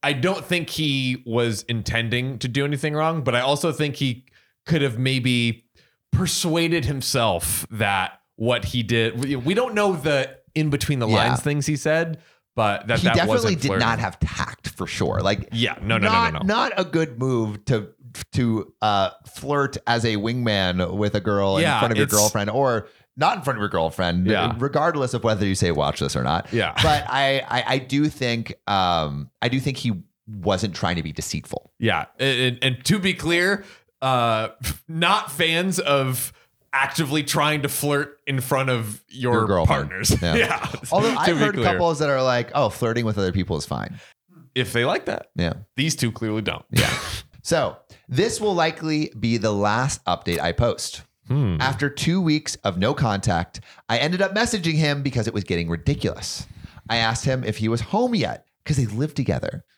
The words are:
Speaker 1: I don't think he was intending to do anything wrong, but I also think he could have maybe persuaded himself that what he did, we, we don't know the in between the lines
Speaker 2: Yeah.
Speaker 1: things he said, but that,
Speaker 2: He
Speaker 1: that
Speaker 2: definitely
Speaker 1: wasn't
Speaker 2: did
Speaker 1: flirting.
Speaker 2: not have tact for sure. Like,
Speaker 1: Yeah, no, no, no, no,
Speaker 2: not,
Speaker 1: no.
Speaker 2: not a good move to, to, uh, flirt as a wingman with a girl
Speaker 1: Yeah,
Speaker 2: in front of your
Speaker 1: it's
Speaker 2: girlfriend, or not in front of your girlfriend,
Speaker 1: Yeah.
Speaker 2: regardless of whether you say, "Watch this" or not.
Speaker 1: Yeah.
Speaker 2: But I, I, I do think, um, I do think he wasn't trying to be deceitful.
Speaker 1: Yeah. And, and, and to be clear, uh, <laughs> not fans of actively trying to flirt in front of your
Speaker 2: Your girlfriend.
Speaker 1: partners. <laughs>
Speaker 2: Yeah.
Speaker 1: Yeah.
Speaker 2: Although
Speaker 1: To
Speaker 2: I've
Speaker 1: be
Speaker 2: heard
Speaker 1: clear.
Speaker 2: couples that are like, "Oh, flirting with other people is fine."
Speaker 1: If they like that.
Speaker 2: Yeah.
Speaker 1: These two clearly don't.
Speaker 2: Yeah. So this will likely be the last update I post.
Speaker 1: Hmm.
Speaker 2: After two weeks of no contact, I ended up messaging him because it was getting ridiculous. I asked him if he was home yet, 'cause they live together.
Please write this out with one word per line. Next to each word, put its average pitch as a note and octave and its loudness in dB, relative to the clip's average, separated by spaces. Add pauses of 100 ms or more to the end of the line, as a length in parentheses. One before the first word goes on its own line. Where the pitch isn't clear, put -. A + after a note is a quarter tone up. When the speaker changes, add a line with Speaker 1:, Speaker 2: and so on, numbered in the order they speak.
Speaker 1:
I D3 0
don't D#3 -2
think F3 -2
he C3+ -2
was A#2 0
intending A#2 -2
to C#3+ -4
do C#3 -2
anything D3 -2
wrong, D#3+ 0
but A#2+ 0
I B2 4
also C#3+ 2
think C#3+ -2
he B2+ -2 (400)
could E3 2
have B2 0
maybe B2 2 (480)
persuaded E3+ 2
himself A#2+ 0
that G2+ 0 (160)
what A#2+ 0
he B2 -2
did, A2+ 0
we, C#3 -2
we C3 0
don't A#3+ 0
know G#3 4
the C#3 0 (180)
in D#3 2
between C#3+ 0
the A#2 0
lines A2 4
Speaker 2:
Yeah. - -8
Speaker 1:
things D3 0
he D3+ 0
said, D#3+ 0 (360)
but G#2 0
that, A2+ 2
Speaker 2:
He - 2
Speaker 1:
that A2+ 4
Speaker 2:
definitely F3 4
Speaker 1:
wasn't G#3+ 2
Speaker 2:
did - 0
Speaker 1:
flirting. F#2+ 2
Speaker 2:
not A2+ 0
have G2+ -4
tact - -4
for - -8
sure. - 0
Like, G2 0
Speaker 1:
Yeah, A2+ -2
no, A2+ 0
no, A2 2
no, - 4
no, A#3 4
Speaker 2:
not, D#3 -4
Speaker 1:
no. F#3+ 0
Speaker 2:
not A3+ 0
a F#3 0
good D#3 -2
move A#2 -2
to, G#2+ 0 (440)
to, A2+ 0 (100)
uh, G2+ 2 (160)
flirt C#3+ -2 (100)
as A#2 2
a A2 0
wingman G2 0
with G#2 0
a G#2+ 2
girl G2 2
Speaker 1:
Yeah, D#3 2
Speaker 2:
in A2 2
front A#2 2
of A2+ 0
your C#3+ 4
Speaker 1:
it's - -2
Speaker 2:
girlfriend, G#2 2
or B2 0 (300)
not E3+ 2
in D#3 -10
front B2+ -2
of G#2 -4
your G2+ -2
girlfriend, F2 0
Speaker 1:
Yeah. F#2+ 2
Speaker 2:
regardless C#3+ 0
of A2+ -2
whether G#2+ 2
you F#2+ 2
say, F2+ 2
"Watch D2 0
this" C#2+ -2
or B1+ 0
not. D#2 0
Speaker 1:
Yeah. G2 0
Speaker 2:
But D3 2
I, C3+ 0
I, A#2+ -2 (100)
I C3+ 0
do C#3 0
think, A#2 -4 (140)
um, E2 0 (120)
I A#2+ 0
do C3 0
think C3 -2
he G2+ -2 (240)
wasn't G2 -2
trying F2 0
to D#2+ -4
be D2+ -6
deceitful. - -8
Speaker 1:
Yeah. G2 0 (140)
And, C3 0
and, B2 0
and B2+ -2
to G3+ 2
be F#3 0
clear, F3 0 (360)
uh, A#2+ 2 (200)
<laughs> - -8
not E3+ 0
fans E3 0
of C3+ 0 (380)
actively C#3+ 0
trying D3+ 0
to C3+ -2
flirt C#3+ -2
in C3+ -2
front C3+ 0
of A2 -2
your B2 -2
Speaker 2:
Your A2 4
girlfriend. D#2+ 2
Speaker 1:
partners. F#2 2
<laughs> - -2
Speaker 2:
Yeah. E2 2
Speaker 1:
Yeah. - 0 (240)
Speaker 2:
Although G#3+ 4
Speaker 1:
To B3 -2
Speaker 2:
I've - 2
Speaker 1:
be E3+ 4 (120)
Speaker 2:
heard G3+ 0
Speaker 1:
clear. B2 0
Speaker 2:
couples E3+ 2
that D3+ 2
are C3+ 2
like, B2 2
"Oh, C3 4
flirting A#2 0
with G#2+ 0
other F#2 2
people F2 -2
is C#2+ -6
fine." A1 -8 (560)
Speaker 1:
If B2+ -2
they A#2+ 2
like F#3+ -2
that. - -6
Speaker 2:
Yeah. E2+ 0 (220)
Speaker 1:
These D3+ 0
two A#2 0
clearly A2 -4
don't. E2 -6
Speaker 2:
Yeah. - 2 (520)
So D3 -2 (320)
this G#3 0
will G#3 2
likely D#3+ 0
be A2+ 2
the G#2+ 0
last G#2+ 0
update F2 -2
I E2+ 0
post. - -2 (240)
Speaker 1:
Hmm. A#2+ 2
Speaker 2:
After C#3 0
two E3+ 0
weeks D3+ 0
of F#2 0
no G2+ 2
contact, G2 0 (280)
I A#2 2
ended E3+ 0
up F#3+ 0
messaging G#3 0
him D3 2
because B2 -2
it A2+ -4
was G#2 -4
getting E2+ -2
ridiculous. - -4 (420)
I A#2 0
asked A2+ 0
him C3 0
if G#2+ -2
he A2 -2
was A#2 0
home A#3+ 0
yet, G#2+ -2 (200)
'cause D3+ 0
they C3 2
live B2 -4
together. - -2 (140)